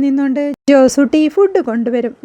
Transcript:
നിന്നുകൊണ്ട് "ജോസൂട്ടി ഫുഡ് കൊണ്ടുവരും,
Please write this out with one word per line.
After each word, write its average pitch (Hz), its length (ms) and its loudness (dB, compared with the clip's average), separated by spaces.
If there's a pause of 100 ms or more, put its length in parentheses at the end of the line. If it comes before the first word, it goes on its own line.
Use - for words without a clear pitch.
നിന്നുകൊണ്ട് 277 360 -2 (300)
"ജോസൂട്ടി 277 560 2
ഫുഡ് 381 340 0
കൊണ്ടുവരും, 240 640 -6